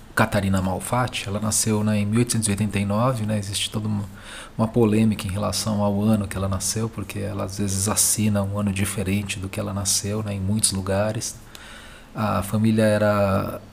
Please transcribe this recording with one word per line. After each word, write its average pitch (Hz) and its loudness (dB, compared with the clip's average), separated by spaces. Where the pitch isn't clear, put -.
Catarina 98 2
Malfatti, 95 -2
ela 104 -4
nasceu, 107 2
né, 107 2
em 101 2
mil 107 2
oitocentos 113 2
e 101 0
oitenta 101 0
e 101 0
nove, 110 0
né? 107 0
Existe 101 -4
toda 107 -4
uma, 104 -2
uma 113 2
polêmica 110 4
em - -4
relação 101 -2
ao 101 2
ano 107 4
que 98 -6
ela 95 0
nasceu, 95 -2
porque 104 -8
ela 98 -4
às 98 -8
vezes 98 0
assina 104 2
um 101 -2
ano 101 2
diferente 98 -2
do 95 -6
que - -6
ela 101 -4
nasceu, 101 -2
né, 104 -4
em 98 -4
muitos 104 0
lugares. 98 -2
A 101 0
família 110 4
era 104 2